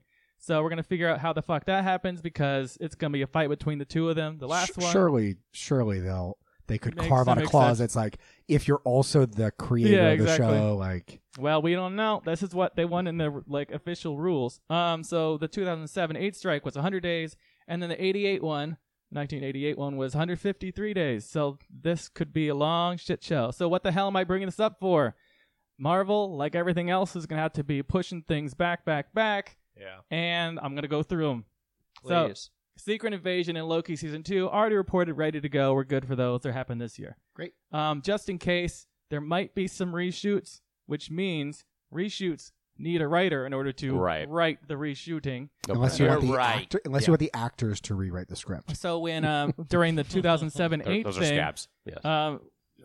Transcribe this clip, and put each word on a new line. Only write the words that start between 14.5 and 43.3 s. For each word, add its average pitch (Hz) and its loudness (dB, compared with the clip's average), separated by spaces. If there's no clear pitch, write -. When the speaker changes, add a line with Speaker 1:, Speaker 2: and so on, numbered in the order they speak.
Speaker 1:
Um, 165 0
so 160 0
the 156 -4
two 202 -4
thousand 160 -6
seven 160 -4
eight 196 -4
strike 156 -2
was 139 -6
a 139 -4
hundred 185 -2
days, 165 -4
and 170 -6
then 170 -6
the 170 -4
eighty-eight 196 0
one, 151 -2
nineteen 147 -6
eighty-eight 139 -2
one 139 -4
was 131 -2
a - 2
hundred 170 0
fifty-three 196 -4
days. 139 0
So 143 -2
this 160 -4
could 156 -6
be 156 0
a 147 0
long 170 0
shit - -6
show. 127 0
So 175 -2
what 180 2
the 190 0
hell 196 0
am 196 -2
I 190 2
bringing 190 -2
this 180 -6
up 208 0
for? 156 2
Marvel, 190 2
like 147 -2
everything 175 0
else, 185 0
is 165 -6
gonna 156 -4
have 160 -2
to 147 -2
be 143 -2
pushing 180 -2
things 147 -4
back, 175 -2
back, 151 -2
back. 214 -2
Speaker 3:
Yeah. 95 -18
Speaker 1:
And 170 -2
I'm 139 -6
gonna 147 -6
go 151 0
through 160 -2
'em. 117 -6
So, 170 2
Speaker 3:
Please. - -12
Speaker 1:
Secret 214 -4
Invasion 180 -2
and 160 -4
Loki 165 -2
season 156 -8
two 185 0
already 214 2
reported, 180 2
ready 156 0
to 147 -4
go. 135 4
We're 135 2
good 135 -2
for 127 -2
those. 123 0
They're 127 -4
happening 123 -6
this 117 -10
year. - -14
Speaker 2:
Great. 175 -12
Speaker 1:
Um, 151 -2
just 208 -2
in 185 -4
case, 175 -2
there 147 -4
might 165 -2
be 185 0
some 180 -4
reshoots, 180 -2
which 147 -6
means 160 -4
reshoots 180 -4
need 160 0
a 147 2
writer 160 2